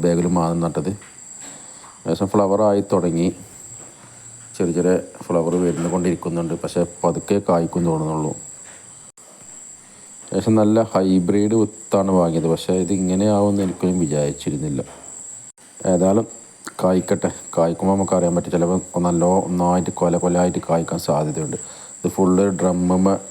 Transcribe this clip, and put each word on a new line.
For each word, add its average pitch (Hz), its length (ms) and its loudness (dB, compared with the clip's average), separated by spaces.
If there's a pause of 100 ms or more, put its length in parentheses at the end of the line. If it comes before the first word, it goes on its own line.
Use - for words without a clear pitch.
ബാഗിലുമാണ് 85 600 0
നട്ടത്. 80 260 -4 (1120)
ഏകദേശം 95 320 -2
ഫ്ലവർ 101 340 2
ആയി 101 220 2
തുടങ്ങി, 87 360 2 (1300)
ചെറിയ 87 220 -2
ചെറിയ 90 180 2 (300)
ഫ്ലവർ 85 280 0 (120)
വരുന്നു 82 280 -2
കൊണ്ടിരിക്കുന്നുണ്ട്, - 720 -2
പക്ഷെ - 180 -2 (220)
പതുക്കെ 85 340 0 (120)
കായ്ക്കും 85 400 0
തോന്നുന്നുള്ളൂ. 78 440 -4 (2000)
ഏകദേശം 98 260 0
നല്ല 107 240 4 (100)
ഹൈബ്രിഡ് 95 680 2
വിത്താണ് 98 580 0
വാങ്ങിയത്, 82 340 2
പക്ഷേ 87 300 -2
ഇത് 87 160 -2
ഇങ്ങനെ 92 340 0
ആവുമെന്ന് 101 320 2
എനിക്കൊന്നും 90 400 0
വിചാരിച്ചിരുന്നില്ല. 73 760 -2 (1120)
ഏതായാലും 95 360 4 (560)
കായ്ക്കട്ടെ, 92 480 0 (260)
കായ്ക്കുമ്പോൾ 85 400 2
നമുക്ക് 95 200 0
അറിയാൻ 87 200 2
പറ്റും. 87 180 -2
ചിലപ്പോൾ 87 520 0
നല്ല 87 180 2 (240)
ഒന്നായിട്ട് 90 520 0
കൊല 87 220 2
കൊലയായിട്ട് 87 460 2
കായ്ക്കാൻ 85 380 -2
സാധ്യതയുണ്ട്. 78 500 -2 (420)
ഇത് 90 160 -4
ഫുൾ 92 180 2 (120)
ഒരു 101 160 2
ഡ്രമ്മുമ്മ-, 92 580 2 (120)